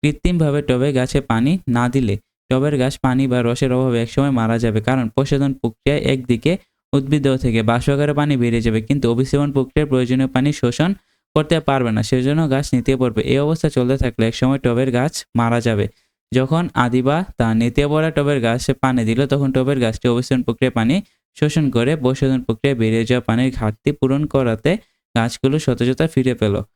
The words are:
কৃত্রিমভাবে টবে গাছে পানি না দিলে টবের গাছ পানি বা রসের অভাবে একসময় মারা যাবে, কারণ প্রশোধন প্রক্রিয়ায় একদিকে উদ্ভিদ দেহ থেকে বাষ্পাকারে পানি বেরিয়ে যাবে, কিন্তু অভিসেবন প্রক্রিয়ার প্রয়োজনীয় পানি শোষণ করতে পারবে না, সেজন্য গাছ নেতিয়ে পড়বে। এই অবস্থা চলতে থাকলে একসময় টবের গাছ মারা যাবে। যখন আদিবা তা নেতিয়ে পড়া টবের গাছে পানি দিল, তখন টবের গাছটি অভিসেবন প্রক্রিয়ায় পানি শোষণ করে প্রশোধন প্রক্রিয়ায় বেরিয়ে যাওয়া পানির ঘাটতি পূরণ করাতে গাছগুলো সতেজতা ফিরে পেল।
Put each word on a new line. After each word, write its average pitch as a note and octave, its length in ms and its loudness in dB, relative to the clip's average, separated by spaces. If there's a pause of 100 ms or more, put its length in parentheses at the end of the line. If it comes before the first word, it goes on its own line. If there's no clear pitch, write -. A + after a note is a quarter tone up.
কৃত্রিমভাবে D3+ 600 0
টবে C3 300 0
গাছে C3 300 -2
পানি A#2 300 0 (160)
না A#2+ 200 0
দিলে A#2+ 260 0 (360)
টবের C#3 280 0
গাছ B2+ 240 0
পানি C3 240 2
বা B2 140 0
রসের B2 320 0
অভাবে B2+ 300 0
একসময় C3+ 300 -2
মারা A2+ 260 0
যাবে, A2 220 0
কারণ B2+ 280 0
প্রশোধন C#3 460 0
প্রক্রিয়ায় C#3 520 -2
একদিকে C3 460 0 (400)
উদ্ভিদ C#3+ 300 0
দেহ C3+ 140 2
থেকে A#2 260 0
বাষ্পাকারে C#3 520 0
পানি D3 220 0
বেরিয়ে A#2 300 0
যাবে, A2 160 0
কিন্তু C3+ 280 -4
অভিসেবন C3+ 420 0
প্রক্রিয়ার C#3 360 -2
প্রয়োজনীয় C3 440 0
পানি C3+ 200 2
শোষণ C#3+ 380 0 (460)
করতে D#3 240 0
পারবে C3+ 320 0
না, G#2+ 100 0
সেজন্য C3 460 0
গাছ C3+ 240 0
নেতিয়ে C3 260 0
পড়বে। A#2+ 240 0 (100)
এই C3 120 2
অবস্থা D#3+ 260 0
চলতে B2+ 280 0
থাকলে A#2+ 280 0
একসময় C3 360 0
টবের B2+ 280 0
গাছ B2 220 0 (220)
মারা A#2 260 2
যাবে। A2 260 0 (460)
যখন C3 300 0 (140)
আদিবা B2+ 400 2 (200)
তা A#2 180 0
নেতিয়ে B2 340 0
পড়া D#3 220 0
টবের C#3+ 300 0
গাছে A#2 300 -2 (100)
পানি B2+ 240 0
দিল, A2+ 220 0
তখন C#3 260 0
টবের C3 280 0
গাছটি A2+ 280 -2
অভিসেবন B2+ 340 0
প্রক্রিয়ায় B2 340 -2
পানি A#2+ 200 2 (400)
শোষণ D3+ 340 0
করে A#2+ 260 2
প্রশোধন C3 460 0
প্রক্রিয়ায় C3 360 0
বেরিয়ে A2+ 280 2
যাওয়া B2 200 0
পানির B2 260 2
ঘাটতি G#2+ 400 -2
পূরণ C3+ 340 0
করাতে B2+ 440 0 (440)
গাছগুলো A#2+ 440 0
সতেজতা B2+ 500 0
ফিরে B2+ 260 0
পেল। G#2+ 200 0 (220)